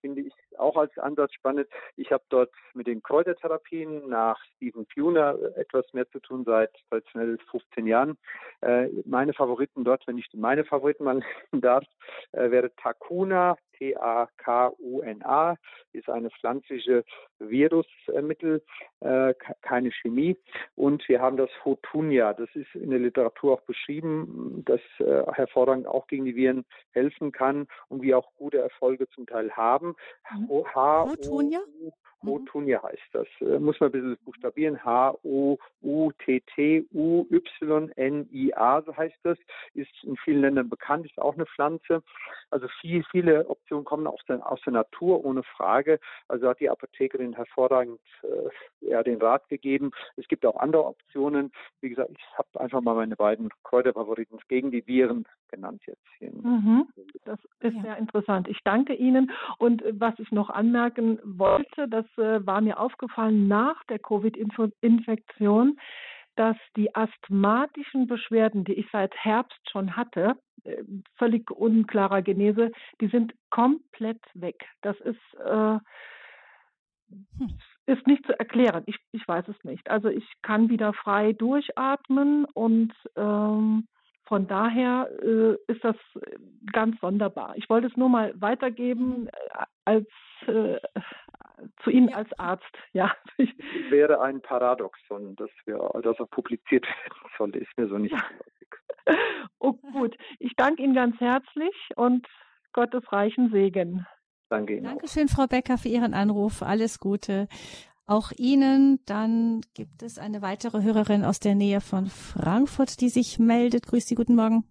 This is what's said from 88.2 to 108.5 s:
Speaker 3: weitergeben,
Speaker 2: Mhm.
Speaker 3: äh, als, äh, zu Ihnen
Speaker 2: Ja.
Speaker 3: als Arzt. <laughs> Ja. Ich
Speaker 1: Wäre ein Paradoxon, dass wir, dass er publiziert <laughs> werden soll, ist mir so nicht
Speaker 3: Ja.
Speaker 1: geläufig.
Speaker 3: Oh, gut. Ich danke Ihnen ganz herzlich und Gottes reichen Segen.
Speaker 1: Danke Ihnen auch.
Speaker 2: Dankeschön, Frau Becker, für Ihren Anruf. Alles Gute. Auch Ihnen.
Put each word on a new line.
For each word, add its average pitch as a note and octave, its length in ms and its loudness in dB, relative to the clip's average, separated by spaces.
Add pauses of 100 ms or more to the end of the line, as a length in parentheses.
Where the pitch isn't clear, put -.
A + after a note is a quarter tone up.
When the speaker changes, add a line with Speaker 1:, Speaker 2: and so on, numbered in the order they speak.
Speaker 3:
weitergeben, B3 840 -2
Speaker 2:
Mhm. - 40 -10
Speaker 3:
äh, - 380 -10 (200)
als, G#3+ 220 2 (400)
äh, A3 320 0 (1040)
zu A#3 80 0
Ihnen B3+ 180 8
Speaker 2:
Ja. - 80 -6
Speaker 3:
als G#3+ 220 -10
Arzt. F3+ 340 -4
<laughs> - 200 -20
Ja. F#3+ 180 2 (260)
Ich B3+ 160 2 (380)
Speaker 1:
Wäre D3 300 6
ein C3+ 200 -4
Paradoxon, G#2 920 -4
dass A2 160 -10 (140)
wir, G#2+ 120 -6 (240)
dass A2+ 180 0
er A#2 60 -6
publiziert - 600 0
<laughs> - 180 -8
werden - 340 -18
soll, G2+ 200 -4
ist - 200 -10
mir A#2 100 0
so G2 100 -4
nicht G#2+ 160 -2
Speaker 3:
Ja. C4+ 80 -4
Speaker 1:
geläufig. - 1300 -4 (100)
Speaker 3:
Oh, C4 140 2
gut. C4 420 -4 (240)
Ich - 160 -8
danke C4+ 260 2
Ihnen C4+ 140 4
ganz A#3+ 240 2
herzlich C4+ 560 -2 (200)
und B3 300 2 (460)
Gottes A#3+ 400 0
reichen A3 400 2
Segen. F#3 560 0 (420)
Speaker 1:
Danke G#3 260 -2
Ihnen - 100 -6
auch. - 60 -6
Speaker 2:
Dankeschön, D4 360 -2
Frau C4+ 200 2
Becker, B3+ 300 0
für B3 120 -4
Ihren A#3 240 0
Anruf. G#3 480 0
Alles A3 380 -2
Gute. G3 480 -2 (580)
Auch G#3+ 320 0
Ihnen. C4+ 680 6